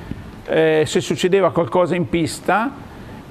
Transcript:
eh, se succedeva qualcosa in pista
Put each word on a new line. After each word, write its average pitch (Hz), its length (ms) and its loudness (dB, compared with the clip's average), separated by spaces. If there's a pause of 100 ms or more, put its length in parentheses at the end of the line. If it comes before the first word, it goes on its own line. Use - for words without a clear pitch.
(440)
eh, 156 420 4
se 180 140 0
succedeva 180 500 2
qualcosa 175 460 2
in 175 120 0
pista 185 640 0 (600)